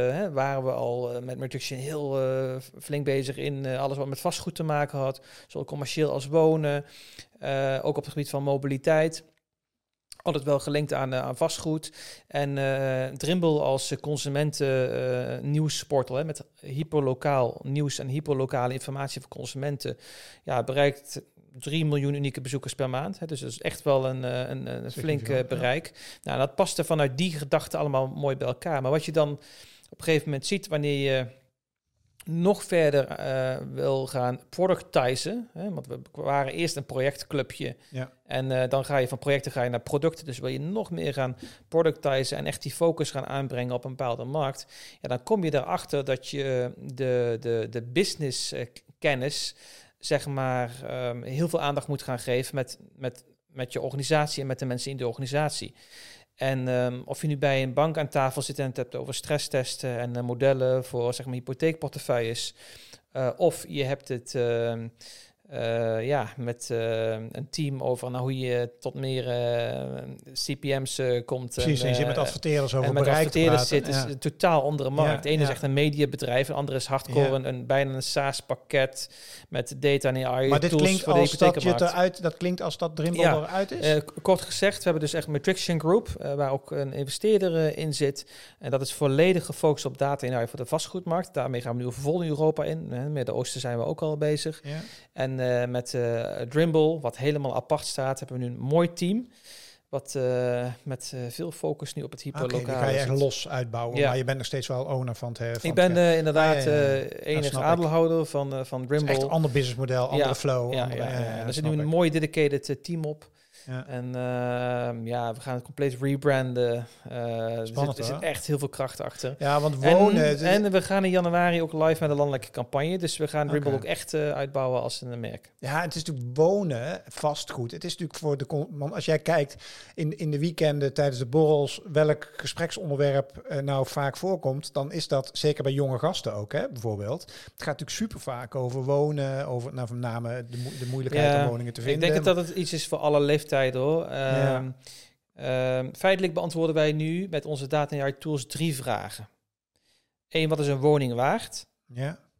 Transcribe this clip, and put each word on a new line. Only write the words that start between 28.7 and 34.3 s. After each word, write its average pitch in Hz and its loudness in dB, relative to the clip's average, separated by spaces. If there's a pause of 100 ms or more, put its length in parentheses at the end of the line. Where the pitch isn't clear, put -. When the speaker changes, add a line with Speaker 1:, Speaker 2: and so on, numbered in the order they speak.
Speaker 1:
Maar 131 0
wat 156 2
je 160 -6
dan 156 4 (600)
op - -20
een - -16
gegeven 156 2
moment 139 -2
ziet 196 -2
wanneer 143 0
je 131 2 (960)
nog 175 2
verder, 147 4
eh, 131 -2 (160)
wil 135 0
gaan 127 -2